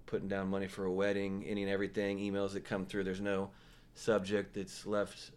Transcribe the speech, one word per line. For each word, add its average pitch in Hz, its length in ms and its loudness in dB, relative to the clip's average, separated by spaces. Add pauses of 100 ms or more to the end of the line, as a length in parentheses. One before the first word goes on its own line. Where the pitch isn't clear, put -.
putting 104 200 -2
down 95 220 0
money 98 180 0
for 98 160 -6
a 92 80 2
wedding, 98 560 2
any 101 160 0
and 98 80 2
everything, 98 480 2
emails 98 320 2
that 98 140 -4
come 95 200 -2
through. 95 200 0
There's 95 160 -2
no 98 300 2 (440)
subject 101 600 2
that's 95 300 -8
left, 101 520 -2